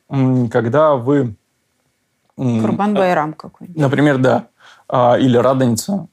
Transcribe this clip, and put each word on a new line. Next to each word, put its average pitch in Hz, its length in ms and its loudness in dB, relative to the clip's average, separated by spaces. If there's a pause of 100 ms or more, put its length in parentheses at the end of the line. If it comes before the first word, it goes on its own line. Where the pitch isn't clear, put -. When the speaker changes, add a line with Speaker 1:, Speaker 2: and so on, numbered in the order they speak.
Speaker 1:
м, 127 400 0
когда 123 460 2
вы, 127 400 -2 (1040)
м, 120 220 -4
Speaker 2:
Курбан-Байрам 180 720 -2
какой-нибудь. - 500 -20
Speaker 1:
например, 139 360 2
да. 120 280 0 (420)
А, 123 300 2
или 127 180 2
Радоница 127 760 0